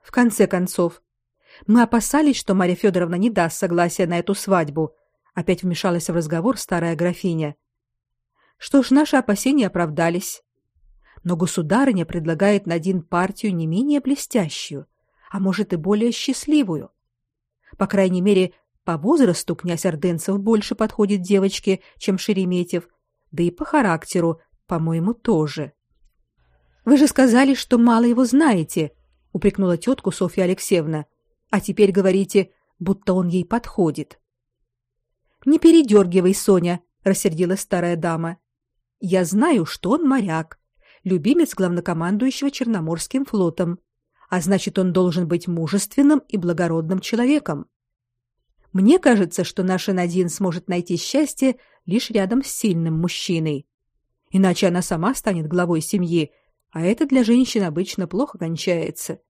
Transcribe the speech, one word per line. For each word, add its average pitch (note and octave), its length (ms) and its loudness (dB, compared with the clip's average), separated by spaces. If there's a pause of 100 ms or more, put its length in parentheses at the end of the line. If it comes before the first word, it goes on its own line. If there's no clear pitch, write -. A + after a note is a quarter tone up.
В - 100 -20
конце A3+ 360 2
концов, F3+ 540 -2 (640)
мы A3+ 160 4
опасались, B3 560 2
что G3 180 -2
Марья F3+ 200 2
Фёдоровна F3 400 0
не G#3 140 0
даст F3 280 -2
согласия F3 500 0
на E3+ 120 -2
эту G3 160 -2
свадьбу, D#3+ 600 -2 (380)
опять F3+ 300 -2
вмешалась F3 460 -2
в E3+ 40 -4
разговор E3+ 440 -2
старая E3+ 380 -4
графиня. E3 600 -4 (1000)
Что - 260 2
ж, - 80 -2
наши D4 260 4
опасения B3 500 0
оправдались. E3+ 760 -4 (800)
Но F3 120 -2
государыня F#3 680 0
предлагает F3 600 0
Надин E3+ 340 -2
партию F#3+ 520 -4
не E3 140 -4
менее C4+ 320 0
блестящую, F3 880 -4 (420)
а G3 120 -6
может F#3+ 320 -2
и - 20 -2
более G#3 380 0
счастливую. B3 760 -2 (880)
По G3 80 0
крайней F#3 360 0
мере, F#3 320 2 (300)
по E3 140 -4
возрасту F#3+ 580 2
князь E3+ 300 -6
Ордынцев F3+ 540 -2
больше G#3+ 340 0
подходит G#3 480 0
девочке, F#3+ 600 0 (160)
чем F#3+ 200 -2
Шереметьев, F3+ 680 -2 (440)
да E3+ 120 -2
и F3 80 2
по D4+ 140 -8
характеру, E3+ 720 0 (260)
по-моему, E3 480 -2
тоже. D#3 600 -2 (1120)
«Вы C4 100 6
же C#4 120 6
сказали, C4 460 4
что B3 240 0
мало A#3 280 4
его A#3+ 180 2
знаете», A3 680 2 (400)
упрекнула F#3 440 0
тётку A#3 340 -2
Софья F#3 340 -2
Алексеевна. E3 600 -2 (440)
«А G#3 100 0
теперь G3 320 2
говорите, F#3+ 600 2 (280)
будто F#3+ 340 -2
он F3+ 140 0
ей F3 160 -2
подходит». E3+ 800 -4 (1200)
«Не D4+ 140 4
передёргивай, G3+ 760 6
Соня», F3 460 2 (240)
рассердилась F#3 560 0
старая F3 380 -2
дама. E3 400 -4 (640)
«Я F#3 240 0
знаю, G#3 400 2
что - 260 -6
он D#4 160 0
моряк, F#3 520 -2 (440)
любимец F#3+ 500 0
главнокомандующего F#3+ 1000 -2
Черноморским A3 720 -4
флотом, F3 540 -2 (500)
а F#3 120 -2
значит, F#3+ 380 -2
он F#3 140 0
должен F3+ 340 0
быть F3 200 -4
мужественным G3 800 0
и G#3+ 100 -6
благородным E3+ 600 -2
человеком. A#3+ 680 -2 (1080)
Мне G#3+ 260 6
кажется, G3 440 2
что F#3 200 -4
наша F#3 300 -2
Надин F3 360 0
сможет F3 380 -4
найти F3 300 -4
счастье C4+ 600 -2 (280)
лишь A3 240 -2
рядом G#3+ 340 0
с - 40 -10
сильным E3 520 -2
мужчиной. D#3+ 680 -4 (640)
Иначе F#3+ 380 2
она F3 140 0
сама F#3 340 -2
станет E3 320 -4
главой F3 340 0
семьи, E3+ 500 -2 (400)
а D#3+ 100 -8
это A#3 260 0
для C4 160 4
женщин A#3 400 2
обычно F3 440 -4
плохо B3 300 -4
кончается. E3 840 -4 (100)